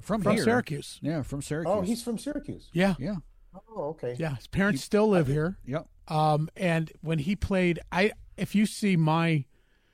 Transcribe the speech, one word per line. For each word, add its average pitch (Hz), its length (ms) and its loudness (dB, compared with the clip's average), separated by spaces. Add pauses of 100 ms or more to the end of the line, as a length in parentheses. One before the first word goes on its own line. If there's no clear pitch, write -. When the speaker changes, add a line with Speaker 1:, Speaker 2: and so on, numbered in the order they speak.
Speaker 1:
from 196 220 -2
Speaker 2:
From 208 140 4
Speaker 1:
here. 180 80 2
Speaker 2:
Syracuse. 220 580 0
Speaker 1:
Yeah, 147 200 -2
from 139 200 -8
Syracuse. 160 340 -2
Speaker 3:
Oh, 208 40 0
he's 226 240 -2
from 240 120 -4
Syracuse. 277 560 -10
Speaker 2:
Yeah. 185 280 2
Speaker 1:
Yeah. 185 160 -4 (580)
Speaker 3:
Oh, 170 140 -6
okay. 123 320 -6
Speaker 2:
Yeah, 151 160 -4
his - 100 -14
parents 196 360 0
Speaker 1:
He - 20 -12
Speaker 2:
still 208 240 4
live 175 200 4
Speaker 1:
I 135 40 0
Speaker 2:
here. 156 340 -2
Speaker 1:
Yep. 147 220 -6 (180)
Speaker 2:
Um, 156 500 2
and 165 440 0
when 160 180 -2
he 156 160 0
played, 180 460 0 (100)
I, 196 220 2 (240)
if - 180 -2
you 208 120 4
see 196 300 2
my, 160 500 2 (480)